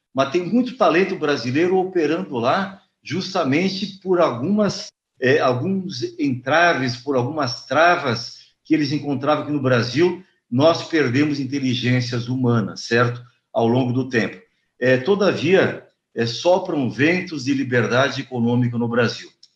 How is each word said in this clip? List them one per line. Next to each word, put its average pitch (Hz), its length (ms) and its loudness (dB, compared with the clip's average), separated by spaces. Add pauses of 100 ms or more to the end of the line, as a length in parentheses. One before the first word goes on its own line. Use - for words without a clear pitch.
(120)
mas 135 180 0
tem 175 140 0
muito 233 320 0
talento 180 400 2
brasileiro 147 640 0
operando 175 580 -2
lá, 170 460 -2 (200)
justamente 180 1000 -2
por 180 180 2
algumas, 165 720 0 (260)
é, 131 200 4
alguns 147 640 -2 (160)
entraves, 139 800 0
por - 180 -4
algumas 131 480 -4
travas 147 760 0 (220)
que - 120 -2
eles 147 180 0
encontravam 143 520 -2
aqui 143 80 -6
no 143 100 -2
Brasil, 127 600 0 (280)
nós 160 360 2
perdemos 143 540 0
inteligências 123 880 -2
humanas, 120 520 0
certo? 120 420 0 (280)
Ao 117 160 2
longo 123 240 2
do 127 200 -2
tempo. 104 280 -2 (400)
É, 127 200 4
todavia, 156 880 2 (280)
é, 117 120 -2
sopram 165 640 0
ventos 151 560 -2
de 139 80 0
liberdade 123 640 0
econômica 120 560 0
no 117 100 0
Brasil. 117 440 -2 (260)